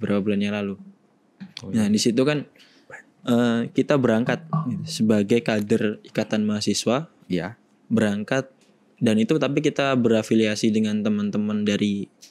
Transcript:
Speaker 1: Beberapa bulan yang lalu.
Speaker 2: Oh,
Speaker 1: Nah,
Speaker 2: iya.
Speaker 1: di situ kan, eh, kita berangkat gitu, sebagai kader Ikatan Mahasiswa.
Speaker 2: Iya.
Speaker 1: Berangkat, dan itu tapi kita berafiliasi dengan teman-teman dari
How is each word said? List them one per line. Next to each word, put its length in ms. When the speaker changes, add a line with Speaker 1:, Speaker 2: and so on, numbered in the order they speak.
Speaker 1:
Beberapa 240
bulan 160
yang 160
lalu. 180
Speaker 2:
Oh, 80
Speaker 1:
Nah, 160
Speaker 2:
iya. 80
Speaker 1:
di 80
situ 240
kan, 240
eh, 320
kita 240
berangkat 480
gitu, 560
sebagai 400
kader 560
Ikatan 480
Mahasiswa. 640
Speaker 2:
Iya. 320
Speaker 1:
Berangkat, 560
dan 200
itu 160
tapi 240
kita 400
berafiliasi 720
dengan 320
teman-teman 640
dari 400